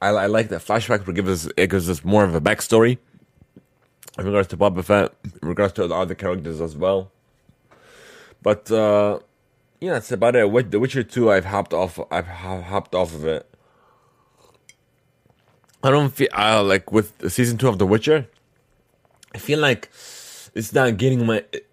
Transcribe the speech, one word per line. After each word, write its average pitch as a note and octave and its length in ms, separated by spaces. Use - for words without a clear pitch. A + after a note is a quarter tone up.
I, G2 100
I G2+ 160
like A2 240
that E2+ 120
flashback. G#2+ 460
It F2 60
gives F2+ 320
us, - 100
it F2+ 140
gives F#2 200
us E2 140
more G2+ 180
of F2 140
a D#2+ 40
backstory A2+ 580
in F#2+ 80
regards G2+ 240
to F#2 80
Boba F#2 280
Fett, G2+ 280
in - 60
regards F#2 260
to F#2 140
the E2 60
other F2+ 200
characters E2+ 460
as D#2+ 160
well. F#2+ 340
But, G#2+ 280
uh, G#2 480
yeah, F3 140
that's A#2+ 180
about A#2 240
it. G#2+ 160
With A#2 180
The G#2 80
Witcher C3+ 240
two, A2+ 300
I've F#2 140
hopped G2+ 280
off, F2 240
I've F2 160
ho-, F2+ 340
hopped F#2 320
off F2+ 180
of D#2 140
it. D#2 260
I C3 80
don't C#3+ 200
feel, B2 220
uh, G#2+ 300
like, G2 300
with G2+ 380
season A#2+ 280
two B2+ 100
of G2+ 100
The G2 80
Witcher, A#2 420
I - 20
feel D3 200
like C#3 320
it's A2 180
not B2+ 240
getting B2 300
my, A3 180